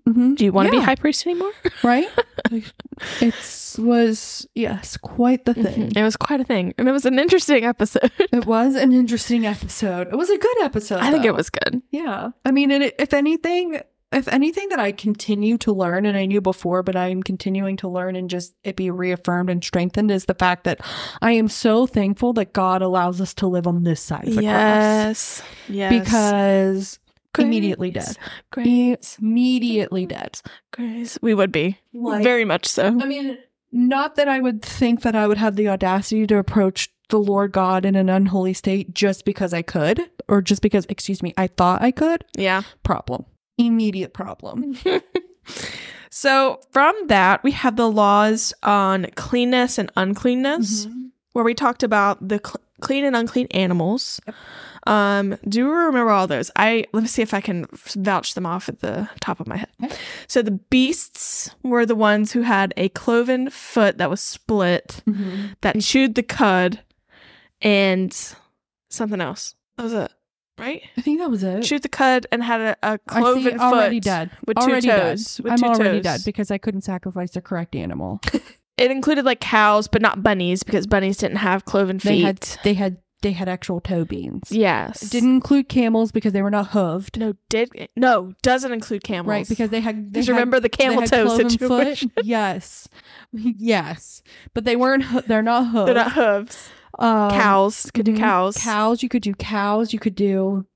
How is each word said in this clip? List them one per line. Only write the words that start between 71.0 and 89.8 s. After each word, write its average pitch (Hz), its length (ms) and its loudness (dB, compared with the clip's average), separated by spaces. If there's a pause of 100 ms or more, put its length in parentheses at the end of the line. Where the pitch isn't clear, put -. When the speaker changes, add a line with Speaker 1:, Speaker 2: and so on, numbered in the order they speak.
Speaker 1:
think 302 180 0
that 349 100 -4
was 202 140 -2
it. 190 200 -2
Speaker 2:
Chewed 285 200 -2
the 285 60 -6
cud 254 420 2
and 240 120 -2
had 233 180 -2
a, 220 200 -2
a 214 260 -2
Speaker 1:
I - 60 -12
see. 233 80 2
Speaker 2:
cloven 247 380 2
Speaker 1:
Already 233 380 4
Speaker 2:
foot 190 60 -4
Speaker 1:
dead. 180 280 -2 (160)
Speaker 2:
with 220 100 0
Speaker 1:
Already 254 240 4
Speaker 2:
two 247 60 2
Speaker 1:
dead. 214 120 6 (180)
Speaker 2:
toes. 220 260 -10
With 233 100 -2
Speaker 1:
I'm 240 60 4
Speaker 2:
two 247 60 4
Speaker 1:
already 220 320 4
Speaker 2:
toes. 190 60 -4
Speaker 1:
dead 170 220 -2
because 208 240 -4
I 196 80 -2
couldn't 190 240 -6
sacrifice 180 500 -8
the 180 100 -8
correct 170 340 -8
animal. 90 500 -8
<laughs> - 60 -4 (460)
Speaker 2:
It 247 120 4
included, 269 360 0
like, 247 160 0
cows, 208 460 4
but 220 140 0
not 196 220 2
bunnies 185 400 2
because 196 240 -2
bunnies 196 300 2
didn't 202 200 -2
have 190 280 -2
cloven 190 340 0
Speaker 1:
They 202 220 2
had, 190 220 0
Speaker 2:
feet. - 200 -10
Speaker 1:
they 208 100 2
had, 185 240 -2 (240)
they 202 100 -2
had 180 160 -6
actual 180 320 -6
toe 170 260 -4
beans. - 460 -10
Speaker 2:
Yes. 190 520 0
Speaker 1:
It 208 80 -10
didn't 247 240 4
include 277 340 2
camels 226 420 2
because 214 220 -2
they 196 80 0
were 202 80 0
not 208 220 -2
hooved. 185 460 -2
Speaker 2:
No, 220 180 -4 (140)
did, 226 460 -4
no, 220 460 0
doesn't 254 300 0
include 214 320 -8
camels. 180 260 -6
Speaker 1:
Right, 202 180 -2
because 220 220 -2
they 226 120 -2